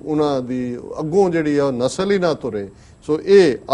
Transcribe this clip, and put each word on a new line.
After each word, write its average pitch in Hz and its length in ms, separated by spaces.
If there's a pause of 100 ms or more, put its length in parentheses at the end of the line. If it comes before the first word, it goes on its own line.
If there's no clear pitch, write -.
ਉਹਨਾਂ 147 360
ਦੀ 123 360 (220)
ਅੱਗੋਂ 175 300
ਜਿਹੜੀ 151 280
ਆ 143 80
ਉਹ 139 60
ਨਸਲ 131 400
ਹੀ 208 60
ਨਾ 175 160
ਤੁਰੇ। 104 360 (340)
ਸੋ 151 180
ਇਹ 180 360 (160)